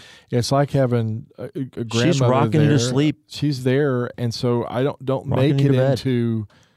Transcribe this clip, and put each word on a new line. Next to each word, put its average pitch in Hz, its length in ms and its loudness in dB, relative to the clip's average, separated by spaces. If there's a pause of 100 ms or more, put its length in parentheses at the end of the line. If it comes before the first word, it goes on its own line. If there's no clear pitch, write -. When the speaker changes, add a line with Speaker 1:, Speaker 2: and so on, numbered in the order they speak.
(320)
Speaker 1:
it's 120 200 -2
like 139 200 2
having 120 560 0 (100)
a, - 60 -12
a, 123 40 -10
a - 40 -20 (320)
Speaker 2:
She's 120 360 0
Speaker 1:
grandmother 123 120 2
Speaker 2:
rocking 139 300 2
you 147 80 4
to 147 80 4
Speaker 1:
there. - 20 2
Speaker 2:
sleep. 135 480 0
Speaker 1:
She's 143 380 -4
there. 131 520 0
And 120 160 -4
so 120 340 -2
I 120 140 -4
don't, 135 240 -4
don't 131 240 -4
Speaker 2:
Rocking 139 280 2
Speaker 1:
make 139 60 2
Speaker 2:
you 139 60 4
Speaker 1:
it - 40 4
Speaker 2:
to 131 40 2
bed. 131 140 2
Speaker 1:
into 117 560 -2 (280)